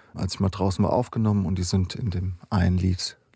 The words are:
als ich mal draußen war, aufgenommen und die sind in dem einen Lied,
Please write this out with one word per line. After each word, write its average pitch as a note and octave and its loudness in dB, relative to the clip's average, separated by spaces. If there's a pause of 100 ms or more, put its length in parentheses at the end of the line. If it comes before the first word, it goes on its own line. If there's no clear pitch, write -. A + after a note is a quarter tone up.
(140)
als - -6
ich - -6
mal G2 2
draußen F#2+ 0
war, - 2
aufgenommen G#2+ 0
und F#2 -2
die F#2 -2
sind F2+ 0
in - -4
dem F#2 -4 (140)
einen F2+ 4
Lied, F2+ 0 (180)